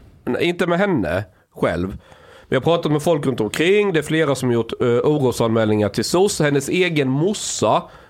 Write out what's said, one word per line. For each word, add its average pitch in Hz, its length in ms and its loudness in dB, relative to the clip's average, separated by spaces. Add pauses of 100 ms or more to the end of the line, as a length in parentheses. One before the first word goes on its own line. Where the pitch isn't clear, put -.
(240)
Nej, 123 200 -2
inte 175 220 0
med 170 120 0
henne 107 460 0 (320)
själv. 90 320 -2
Men 98 80 -10 (520)
jag 131 120 0
har 120 40 -4 (120)
pratat 165 160 -2
med 147 100 0
folk 156 240 0
runt 117 140 0
omkring. 185 520 0
Det 160 60 0
är 143 40 0
flera 156 320 0
som 127 140 -2
har 120 60 2
gjort, 113 180 -2 (100)
eh, 127 60 2
orosanmälningar 113 1000 2
till 110 160 -2
soc. 190 360 0
Hennes 143 280 0
egen 160 400 0
morsa, 143 720 0 (280)